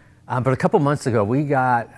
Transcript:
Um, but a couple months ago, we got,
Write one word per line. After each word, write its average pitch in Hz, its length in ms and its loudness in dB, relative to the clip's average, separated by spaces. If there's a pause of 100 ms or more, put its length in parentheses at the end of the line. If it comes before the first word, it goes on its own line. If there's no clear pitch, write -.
(280)
Um, 123 160 -2
but 131 80 2
a 127 60 0
couple 185 240 2
months 143 260 -2
ago, 113 160 2
we 127 200 0
got, 127 540 0